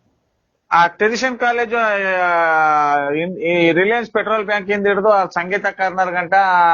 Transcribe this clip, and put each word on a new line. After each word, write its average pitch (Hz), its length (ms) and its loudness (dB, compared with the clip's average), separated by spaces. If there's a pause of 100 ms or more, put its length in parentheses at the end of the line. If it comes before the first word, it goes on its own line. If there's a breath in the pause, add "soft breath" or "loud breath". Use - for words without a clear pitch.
(720)
ಆ, 170 140 4
ಟೆರಿಷನ್ 226 520 -2
ಕಾಲೇಜು, 240 380 -2
ಆ, 165 1300 0
ಇನ್-, 165 280 -4
ಈ 170 340 2
ರಿಲಯನ್ಸ್ 208 380 0
ಪೆಟ್ರೋಲ್ 208 340 -2
ಬ್ಯಾಂಕ್ 202 260 -4
ಇಂದ 202 160 -2
ಹಿಡಿದು 202 220 2
ಆ 196 160 2
ಸಂಗೀತ 180 420 -4
ಕಾರ್ನರ್ 185 460 -4
ಗಂಟ 175 220 -4 (400)